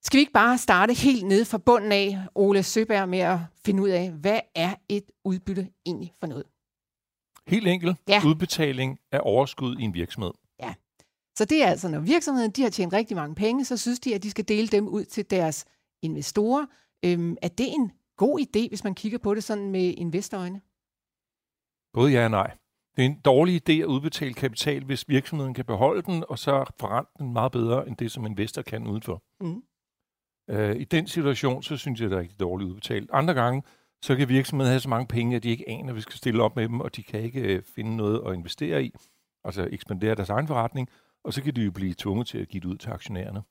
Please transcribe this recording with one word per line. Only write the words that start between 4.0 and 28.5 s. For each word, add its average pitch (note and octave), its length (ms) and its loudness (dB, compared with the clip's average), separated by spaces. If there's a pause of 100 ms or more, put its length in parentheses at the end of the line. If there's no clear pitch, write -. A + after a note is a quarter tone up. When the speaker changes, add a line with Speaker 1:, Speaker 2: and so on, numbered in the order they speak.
Speaker 1:
hvad F#3 300 0 (140)
er E3+ 160 0 (180)
et G3+ 160 -2 (200)
udbytte F#3 440 -2 (180)
egentlig E3+ 340 -8
for F3+ 60 -6
noget? C#3+ 180 -8 (1000)
Speaker 2:
Helt G3 220 2
enkelt. F3 280 2 (120)
Speaker 1:
Ja. G3+ 180 6
Speaker 2:
Udbetaling C#3+ 720 2 (140)
af C3+ 100 0
overskud B2+ 540 2
i B2 60 -6
en G#2 120 -2
virksomhed. E2+ 360 -4 (320)
Speaker 1:
Ja. - 120 -10 (640)
Så A3 80 0
det D4+ 180 4
er A3+ 40 6
altså, F3+ 220 0
når D3+ 120 -2
virksomheden, B3+ 500 2
de C4 120 -2
har A#3 80 2
tjent F3+ 220 -2
rigtig G#3+ 240 0
mange D#3 180 -6
penge, A3+ 300 0
så B3 120 -4
synes A#3+ 240 -4
de, A#3+ 140 -2
at F#3+ 80 -4
de G#3 80 -8
skal G3+ 180 -6
dele G#3+ 200 2
dem G#3 200 2
ud G3+ 160 -4
til - 260 -8
deres E3 340 0 (380)
investorer. G#3 640 0 (380)
Øhm, E3+ 380 2
er F3 60 -2
det A#3 260 -2
en B3 180 0 (240)
god C#4 240 2
idé, A#3 280 0
hvis G3 160 -10
man F#3+ 100 -4
kigger A3 240 -6
på G3+ 160 0
det G#3+ 100 -4
sådan G3+ 260 -6
med F#3 260 0
investorøjne? F#3 640 -6 (1300)
Speaker 2:
Både C3+ 180 6
ja A#2+ 120 6
og A2+ 60 2
nej. G2+ 200 2 (460)
Det C3 60 2
er B2+ 40 6
en D3 180 -2
dårlig D#3+ 460 6
idé - 20 8
at D#3+ 120 4
udbetale C#3 500 -4
kapital, C#3 500 -4
hvis C3 240 -6
virksomheden C#3 460 0
kan B2+ 100 -6
beholde C#3 380 2
den, E3+ 260 -2
og C3 100 -8
så C#3 260 2 (160)
forrente A#2 380 -4
den B2+ 140 -6
meget A#2+ 200 0
bedre, A#2+ 360 0
end B2 80 -8
det, A#2 160 -6
som A2+ 140 -8
investor G#2+ 360 -4